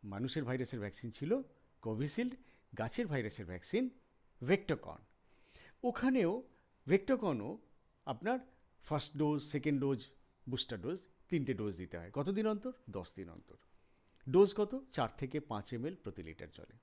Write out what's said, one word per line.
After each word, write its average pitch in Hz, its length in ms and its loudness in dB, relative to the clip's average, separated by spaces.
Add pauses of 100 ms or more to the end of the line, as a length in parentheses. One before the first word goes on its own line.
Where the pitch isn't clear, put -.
মানুষের 123 400 -2
ভাইরাসের 127 340 -2
ভ্যাকসিন 104 320 -6
ছিল 208 320 0 (400)
কোভিশিল্ড, 147 520 -2 (440)
গাছের 123 280 0
ভাইরাসের 113 400 -2
ভ্যাকসিন 196 440 -2 (540)
ভেক্টকন। 156 540 0 (840)
ওখানেও 240 580 4 (440)
ভেক্টকনও 185 720 2 (480)
আপনার 196 320 -2 (440)
ফার্স্ট - 340 -4
ডোজ, 147 260 2
সেকেন্ড 143 380 0
ডোজ, 135 260 0 (420)
বুস্টার 123 320 -2
ডোজ, 156 180 -2 (300)
তিনটে 139 260 2
ডোজ 101 220 -2
দিতে 87 220 -6
হয়। 85 140 -8
কতদিন 180 340 0
অন্তর? 214 260 0 (180)
দশ 92 260 -8
দিন 90 120 -8
অন্তর। 82 280 -18 (760)
ডোজ 190 260 10
কত? 214 360 0
চার 120 160 2 (100)
থেকে 135 220 -2
পাঁচ 113 340 -6
এমএল 139 200 -4
প্রতি 101 280 -10
লিটার 80 280 -12
জলে। - 320 -20